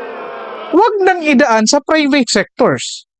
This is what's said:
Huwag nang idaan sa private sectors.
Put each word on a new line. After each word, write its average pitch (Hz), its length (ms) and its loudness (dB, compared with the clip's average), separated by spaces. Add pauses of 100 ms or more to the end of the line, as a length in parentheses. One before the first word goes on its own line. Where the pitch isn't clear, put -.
(720)
Huwag 453 200 4 (120)
nang 359 160 0
idaan 240 480 2
sa 277 80 2
private 285 640 0
sectors. - 640 -2 (140)